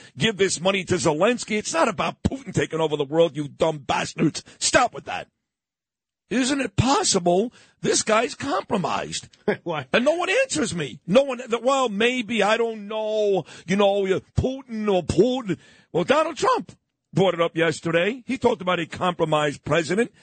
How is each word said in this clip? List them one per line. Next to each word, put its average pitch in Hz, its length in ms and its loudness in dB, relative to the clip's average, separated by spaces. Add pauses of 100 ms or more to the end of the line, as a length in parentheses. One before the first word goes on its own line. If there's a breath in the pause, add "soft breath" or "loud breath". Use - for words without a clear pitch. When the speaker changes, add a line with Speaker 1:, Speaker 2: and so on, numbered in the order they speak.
(160 loud breath)
Speaker 1:
give 175 220 0
this 180 220 0
money 190 240 0
to 180 100 0
Zelensky? 175 640 0
It's - 160 -6
not 320 140 2
about 170 340 -4
Putin - 320 -4
taking 156 260 -2
over 151 160 0
the 147 80 0
world, 151 320 2
you 147 120 -6
dumb 156 300 0
bastards. 165 640 -2 (160 loud breath)
Stop - 360 2
with 180 100 -12
that. 87 240 -8 (1000)
Isn't 262 320 0
it 233 140 -6
possible 202 760 2 (300 soft breath)
this - 200 0
guy's 220 320 0
compromised? 139 920 -4 (180)
Speaker 2:
<laughs> - 180 -2
Why? 151 280 -6
Speaker 1:
And 233 140 2
no 311 80 4
one 349 160 -2
answers 381 440 0
me. 151 320 -6
No 240 180 6
one, 254 180 -6 (200)
well, 262 280 2
maybe, 226 520 0
I 208 140 2
don't 226 320 -4
know, 214 560 0 (220 loud breath)
you 185 100 0
know, 202 280 4 (300)
Putin 233 560 -4
or 180 120 2
Putin. 226 560 0 (340 soft breath)
Well, 170 120 0
Donald 311 340 2
Trump 453 340 0 (400)
brought 175 220 2
it 170 80 0
up 165 120 -2
yesterday. 170 720 0
He 262 120 -4
talked 233 240 0
about 180 180 0
a 160 60 -4
compromised 156 800 -2
president 170 460 0 (120 soft breath)